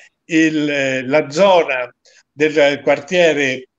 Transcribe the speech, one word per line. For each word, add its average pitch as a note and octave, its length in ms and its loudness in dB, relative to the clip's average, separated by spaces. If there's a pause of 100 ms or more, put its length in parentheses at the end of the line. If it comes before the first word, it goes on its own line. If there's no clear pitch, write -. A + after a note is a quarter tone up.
(260)
il, D#3 440 0
eh, C3+ 380 -4
la C#3 220 0
zona D3 600 0 (400)
del C#3+ 520 0
quartiere C#3+ 960 0